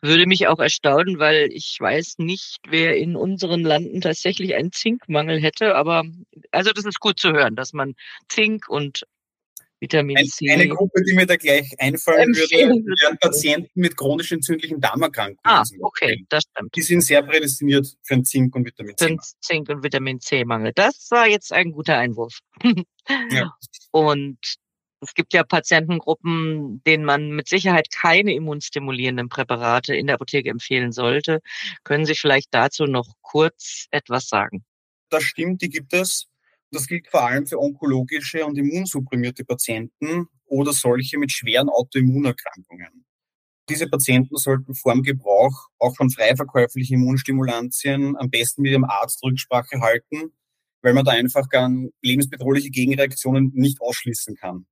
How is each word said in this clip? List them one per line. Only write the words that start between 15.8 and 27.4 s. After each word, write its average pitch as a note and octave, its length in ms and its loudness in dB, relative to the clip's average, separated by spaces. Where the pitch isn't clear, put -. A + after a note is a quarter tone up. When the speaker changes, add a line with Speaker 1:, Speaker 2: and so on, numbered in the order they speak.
Speaker 1:
okay, A#2 440 -4
das D3+ 220 0
stimmt. A2+ 260 -10
Speaker 2:
Die E3 60 -4
sind F3 200 2
sehr C#3+ 200 4
prädestiniert C#3+ 640 0
für - 120 -2
einen B2+ 120 2
Zink- B2+ 300 2
und B2 100 0
Vitamin G#2+ 320 -14
Speaker 1:
Für E3 80 2
einen D#3+ 140 0
Speaker 2:
C-Mangel. - 200 -20
Speaker 1:
Zink- D#3 300 -4
und C#3+ 120 -4
Vitamin-C-Mangel. B2+ 920 -2
Das - 360 0
war A#3+ 180 4
jetzt G#3 240 0
ein F3 200 2
guter D3+ 260 0
Einwurf. A#2 400 -4
<laughs> F3+ 260 2
Speaker 2:
Ja. D#3 240 -2
Speaker 1:
Und C#3+ 460 0
es - 120 -18
gibt - 180 -4
ja F3 120 4
Patientengruppen, D#3+ 1400 -2
denen D#3 220 2
man D3 240 0
mit D3+ 180 -6